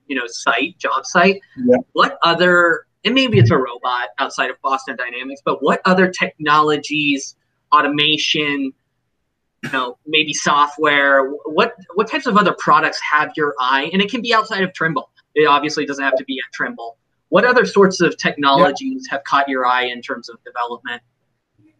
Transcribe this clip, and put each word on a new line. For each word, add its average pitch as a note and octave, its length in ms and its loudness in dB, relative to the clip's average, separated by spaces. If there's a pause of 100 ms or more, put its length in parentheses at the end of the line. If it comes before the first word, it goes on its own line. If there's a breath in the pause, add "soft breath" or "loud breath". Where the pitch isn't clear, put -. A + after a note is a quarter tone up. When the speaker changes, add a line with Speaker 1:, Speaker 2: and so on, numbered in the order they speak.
Speaker 1:
you C#3+ 80 -6
know, B2 120 -6
site, - 500 -4
job C3+ 280 -4
site. F#3+ 360 2 (160 loud breath)
Speaker 2:
Yeah. B2 180 4 (160)
Speaker 1:
What F#3 320 0
other, E3+ 600 2 (180)
and G#3+ 100 0
maybe B3+ 240 2
it's A2+ 140 6
a D#3 60 4
robot B2 500 -4 (120)
outside C3 300 -4
of B2+ 120 -10
Boston C3+ 340 -4
Dynamics, B2 480 -10
but C#3 180 -4
what F3 220 0
other F#3 260 2
technologies, D3+ 1300 -2 (380)
automation, D3 1000 0 (920)
you - 80 -12
know, B2+ 260 -6 (100)
maybe D3+ 260 0
software, D3 960 2
wh-, D3+ 240 -10
what, G#3+ 220 0 (200)
what G#3+ 120 0
types D4 200 -6
of G#3 100 2
other F3+ 200 2
products D#3 420 2 (120)
have D3+ 240 0
your D3 240 -2
eye? C3+ 340 0
And F#3+ 80 2
it G3+ 80 -2
can B3 120 -6
be A3+ 120 -2
outside G#3+ 300 0
of F3+ 100 -4
Trimble. D#3+ 380 -4 (240 soft breath)
It D3+ 120 4
obviously C#3+ 380 2
doesn't C#3 180 -8
have C3 120 0
to B2+ 80 -2
be C3 160 -8
at A#2+ 140 -10
Trimble. A#2+ 440 -8 (320)
What G3 160 4
other B3 200 4
sorts F#3+ 360 2
of D#3 160 0
technologies C#3 920 0
Speaker 2:
Yeah. C#3+ 100 -6
Speaker 1:
have C#3 60 -10
caught C#3+ 260 0
your C3 160 -2
eye B2 200 2
in B2 160 -6
terms A#2+ 280 -10
of A#2 140 -20
development? A#2+ 580 -10 (800)